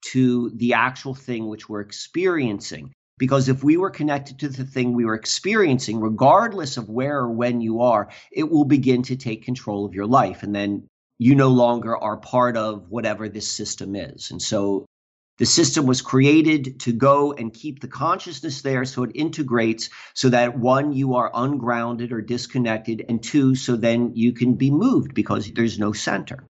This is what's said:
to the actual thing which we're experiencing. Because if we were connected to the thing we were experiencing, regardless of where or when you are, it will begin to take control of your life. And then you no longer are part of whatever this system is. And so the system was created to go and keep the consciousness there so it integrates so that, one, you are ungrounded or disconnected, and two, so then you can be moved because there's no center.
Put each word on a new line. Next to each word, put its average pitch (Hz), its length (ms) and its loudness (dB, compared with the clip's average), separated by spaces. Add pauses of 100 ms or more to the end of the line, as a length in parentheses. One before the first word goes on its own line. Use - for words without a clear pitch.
to 123 520 0
the 120 180 0
actual 131 400 0
thing 117 340 -8
which 107 200 -12
we're 104 140 -8
experiencing. 110 1120 -4 (240)
Because 131 320 2
if 135 120 2
we 147 140 6
were 185 140 0
connected 143 500 -4
to 151 80 -6
the 131 160 -8
thing 127 300 -2
we 120 100 0
were 110 120 0
experiencing, 139 840 0
regardless 143 800 2
of 110 100 -8
where 127 300 -4
or 123 140 -2
when 120 280 -2
you 113 220 -2
are, 113 280 2 (220)
it 151 180 -2
will 156 140 4
begin 127 400 2
to 127 140 -6
take 113 260 -8
control 104 420 -6
of 92 100 -8
your 101 100 -4
life. 107 380 2
And 101 120 -4
then 101 320 -4 (300)
you 127 180 6
no 135 140 6
longer 120 480 2
are 107 200 -6
part 123 380 0
of 107 340 -6
whatever 107 380 -6
this 104 240 -10
system 98 440 -8
is. 80 340 -12
And - 120 -12
so 101 440 -2 (540)
the 123 60 2
system 151 400 2
was 127 160 2
created 147 800 4
to 123 100 -4
go 143 420 4
and 113 200 -8
keep 147 260 -12
the 151 80 -14
consciousness 160 720 -6
there 131 240 -2
so 131 180 -4
it 113 100 -4
integrates 120 760 -2 (240)
so - 160 2
that, 123 280 2
one, 135 360 2
you 131 220 0
are 117 180 0
ungrounded 120 800 -4
or 113 100 -6
disconnected, 113 840 -4
and 113 140 -2
two, 135 340 2
so 127 200 -2
then 117 400 0
you 117 160 2
can 123 240 2
be 135 160 2
moved 170 420 2
because 104 380 -2
there's 113 260 -2
no 104 160 -2
center. - 580 -6